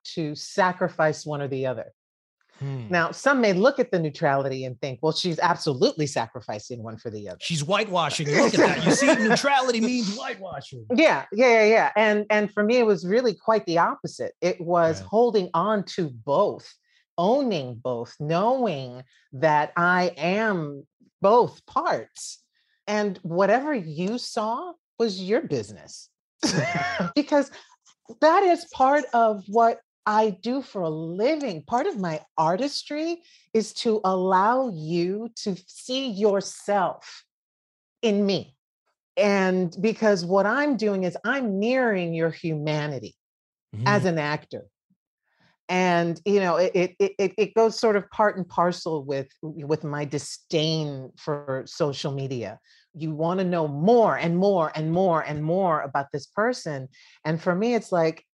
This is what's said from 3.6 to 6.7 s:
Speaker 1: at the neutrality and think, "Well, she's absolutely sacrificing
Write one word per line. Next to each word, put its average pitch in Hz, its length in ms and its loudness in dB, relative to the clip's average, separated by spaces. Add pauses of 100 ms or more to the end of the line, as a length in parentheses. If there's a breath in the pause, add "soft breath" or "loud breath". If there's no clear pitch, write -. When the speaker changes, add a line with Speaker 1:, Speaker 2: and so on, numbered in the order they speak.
Speaker 1:
at 247 120 0
the 185 80 2
neutrality 139 640 -2
and 127 160 -10
think, 131 220 -8
"Well, 156 100 0
she's 156 280 -4
absolutely 147 680 0
sacrificing 113 760 -8